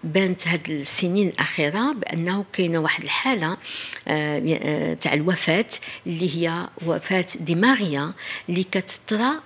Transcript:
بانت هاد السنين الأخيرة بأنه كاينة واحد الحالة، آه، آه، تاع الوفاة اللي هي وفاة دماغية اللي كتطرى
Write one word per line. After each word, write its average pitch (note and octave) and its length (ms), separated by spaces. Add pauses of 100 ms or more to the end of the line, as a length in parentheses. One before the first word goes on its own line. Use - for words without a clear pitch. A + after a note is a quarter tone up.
بانت F3+ 440
هاد E3 220
السنين F3 580
الأخيرة F#3+ 640
بأنه F#3 600
كاينة E3 260
واحد D#3+ 240
الحالة، F#3 540 (520)
آه، D3+ 400
آه، D#3+ 460
تاع - 200
الوفاة E3+ 520 (400)
اللي E3+ 300
هي E3+ 320 (180)
وفاة F3 400 (140)
دماغية E3+ 760 (340)
اللي F3+ 240
كتطرى G#3+ 580 (160)